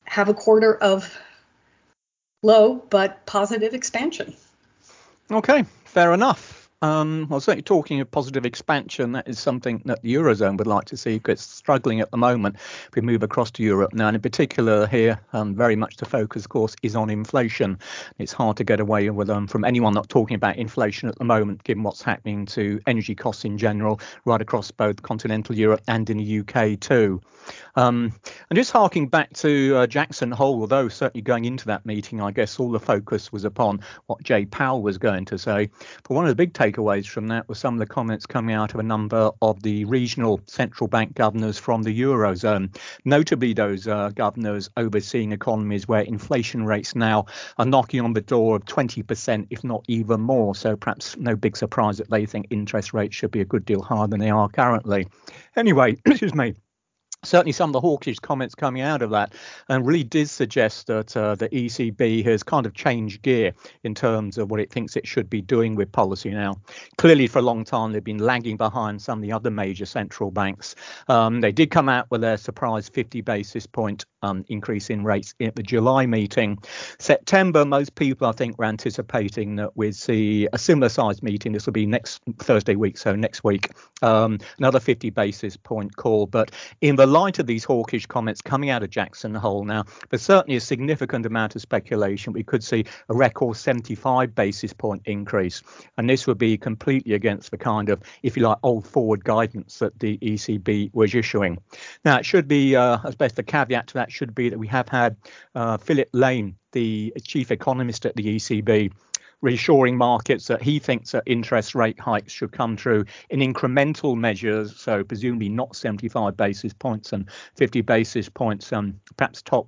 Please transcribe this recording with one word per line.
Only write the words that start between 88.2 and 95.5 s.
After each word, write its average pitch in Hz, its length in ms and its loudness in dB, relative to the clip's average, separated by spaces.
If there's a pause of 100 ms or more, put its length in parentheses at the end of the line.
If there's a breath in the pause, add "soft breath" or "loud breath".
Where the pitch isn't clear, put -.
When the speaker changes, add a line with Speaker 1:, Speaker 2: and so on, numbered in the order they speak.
Speaker 2:
coming 139 300 -4
out 120 140 -2
of 92 80 -8
Jackson 107 420 -6
Hole 101 320 -2
now, 107 180 -2 (260 loud breath)
there's 117 120 -2
certainly 185 340 4
a 117 60 0
significant 135 640 -4
amount 110 300 -2
of 110 60 -10
speculation 101 720 -2
we 110 100 -6
could 110 200 -2
see 110 220 0 (240 loud breath)
a 113 60 -2
record 120 420 2
seventy-five 123 800 -2
basis 101 380 -2
point 101 320 -6
increase, 101 580 -4 (340 loud breath)